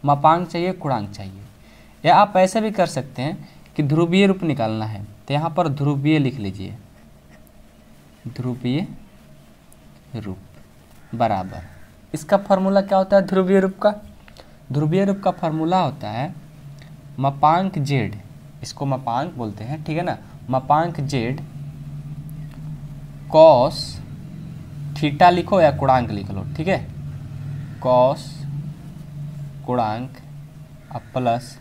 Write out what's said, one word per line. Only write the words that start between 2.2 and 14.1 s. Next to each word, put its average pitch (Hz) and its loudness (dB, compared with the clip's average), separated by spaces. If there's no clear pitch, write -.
ऐसे 190 4
भी 214 -2
कर 196 0
सकते 135 -6
हैं 170 -6
कि 156 0
ध्रुवीय 170 4
रूप 190 2
निकालना 110 -2
है, 107 -8
तो 139 0
यहाँ 160 0
पर 165 0
ध्रुवीय 143 2
लिख 131 0
लीजिए, 98 -8
ध्रुवीय 123 -4
रूप 98 -8
बराबर, 98 -2
इसका 151 0
फार्मूला 196 2
क्या 196 2
होता 190 4
है 190 6
ध्रुवीय 190 4
रूप 190 0
का? 208 2